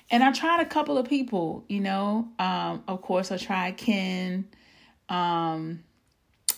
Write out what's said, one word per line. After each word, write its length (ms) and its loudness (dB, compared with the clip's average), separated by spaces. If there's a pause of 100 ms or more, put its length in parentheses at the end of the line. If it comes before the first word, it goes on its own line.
(100)
And 140 6
I 80 8
tried 280 2
a 60 0
couple 320 0
of 80 0
people, 600 -2
you 120 -2
know. 480 0 (100)
Um, 500 -2
of 140 -4
course, 280 0
I 60 -2
tried 400 -2
Ken, 720 -2 (600)
um, 760 -2 (720)